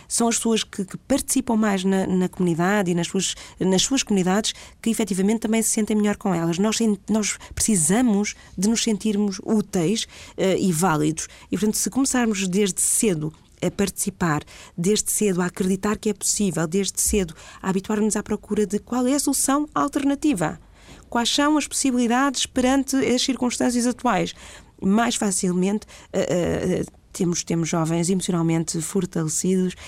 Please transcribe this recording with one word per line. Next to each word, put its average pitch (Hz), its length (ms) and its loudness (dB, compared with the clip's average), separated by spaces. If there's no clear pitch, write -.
são - 200 0
as 233 80 0
pessoas 226 280 0
que, - 200 -8
que - 140 -12
participam - 580 0
mais 208 280 2
na, 190 220 2
na 185 220 2
comunidade 180 640 0
e 170 40 2
nas 170 120 -2
suas, - 280 -2
nas 185 220 2
suas 269 220 0
comunidades 190 500 0
que - 80 0
efetivamente 208 500 0
também 226 220 0
se 220 80 0
sentem 214 260 0
melhor 208 220 2
com 196 160 0
elas. 165 240 0
Nós 214 200 2
sen-, 214 220 2
nós 208 280 0
precisamos 202 800 2
de 185 100 0
nos 226 160 2
sentirmos 202 600 0
úteis, 208 640 0
eh, - 240 2
e 185 120 2
válidos. 156 560 0
E, 185 60 -2
portanto, 214 200 0
se - 120 0
começarmos 226 580 0
desde 185 340 0
cedo 156 500 0
a 180 60 0
participar, 175 720 -2
desde 196 360 0
cedo 190 300 0
a 180 40 0
acreditar 190 520 -2
que - 120 -2
é 208 40 2
possível, 185 520 -2
desde 190 340 -2
cedo 185 360 0
a 196 80 -4
habituar-nos 208 460 0
à 208 80 -2
procura 208 420 -2
de 202 140 -2
qual 247 260 -2
é 254 80 2
a 285 60 0
solução 285 560 0
alternativa, 277 840 0
quais 240 200 0
são 294 280 4
as 277 100 -2
possibilidades 247 800 0
perante 262 480 2
as 247 260 2
circunstâncias 247 640 0
atuais, 220 480 0
mais 208 340 2
facilmente, 190 680 0
eh, - 100 -2
eh, 165 600 0
eh, - 40 -6
temos, 175 300 -2
temos 165 260 -2
jovens 165 400 0
emocionalmente 165 720 0
fortalecidos 180 960 -2